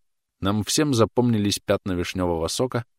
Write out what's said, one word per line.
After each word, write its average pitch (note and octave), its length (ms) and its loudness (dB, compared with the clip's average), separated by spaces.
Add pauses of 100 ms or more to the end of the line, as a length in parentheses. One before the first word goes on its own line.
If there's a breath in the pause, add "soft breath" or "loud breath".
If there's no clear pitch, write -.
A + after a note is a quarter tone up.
(400)
нам G#2 240 0
всем D3+ 320 0
запомнились A2+ 640 2
пятна G2 340 -2
вишневого F2 540 -2
сока, A#2+ 380 -4 (140)